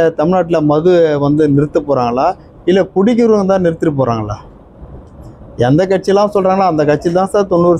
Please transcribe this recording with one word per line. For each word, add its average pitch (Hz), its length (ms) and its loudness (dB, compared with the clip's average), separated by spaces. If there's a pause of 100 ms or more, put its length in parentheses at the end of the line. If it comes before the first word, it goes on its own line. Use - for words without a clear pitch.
(180)
தமிழ்நாட்டுல 170 420 0 (100)
மது 156 220 2 (320)
வந்து 147 200 0 (120)
நிறுத்த 147 320 0
போறாங்களா, 127 400 -2 (420)
இல்ல 190 100 2 (160)
குடிக்கிறவங்க 214 560 2
தான் 185 140 0
நிறுத்திட்டு 165 340 -2
போறாங்களா? 110 380 -4 (1300)
எந்த 151 140 2 (100)
கட்சியெல்லாம் 196 440 0
சொல்றாங்களோ 190 360 0
அந்த 151 180 0
கட்சி 147 280 -2
தான் 190 160 -2
சார் 196 200 -2
தொண்ணூறு 175 260 2